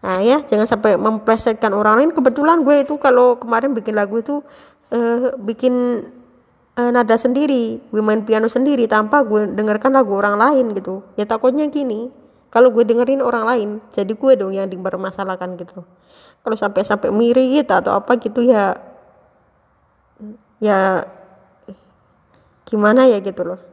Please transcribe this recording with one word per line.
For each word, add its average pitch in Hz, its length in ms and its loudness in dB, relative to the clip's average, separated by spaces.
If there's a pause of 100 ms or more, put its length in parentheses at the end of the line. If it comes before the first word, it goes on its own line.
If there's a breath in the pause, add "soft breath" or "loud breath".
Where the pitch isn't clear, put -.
Nah 185 160 -2
ya, 269 240 2
jangan 214 240 0
sampai 208 320 2
memplesetkan 220 720 -2
orang 214 240 2
lain. 294 160 2
Kebetulan 294 480 2
gue 285 240 4
itu 285 160 -8
kalau 247 400 4
kemarin 233 320 -2
bikin 214 240 -4
lagu 202 240 -2
itu, 285 240 -6 (480 loud breath)
eh, 233 480 -2
bikin, 247 640 -2 (720)
eh, 240 160 0
nada 226 240 4
sendiri, 247 720 0
gue 214 160 -2
main 214 220 2
piano 220 260 0
sendiri 262 380 2
tanpa 214 340 2
gue 208 240 0
dengarkan 214 480 0
lagu 226 160 2
orang 202 240 0
lain 240 400 2
gitu. 190 240 -8 (160)
Ya 208 80 -2
takutnya 254 480 0
gini, 254 400 -6 (400)
kalau 247 180 6
gue 233 140 2
dengerin 247 400 0
orang 233 240 -2
lain, 226 200 -2 (220)
jadi 202 220 -4
gue 262 260 2
dong 190 160 -4
yang 196 160 -4
dipermasalahkan 185 880 -8
gitu 175 240 -16
loh. - 60 -20 (560 soft breath)
Kalau 220 100 -4
sampai-sampai 208 560 -2
mirip 254 540 2
gitu - 100 -2
atau 196 220 0
apa 202 240 0
gitu 233 260 -2
ya, 208 320 2 (1800)
ya 190 400 2 (1600)
gimana 220 480 4
ya 208 80 2
gitu 190 240 -6
loh. 180 160 -8 (140)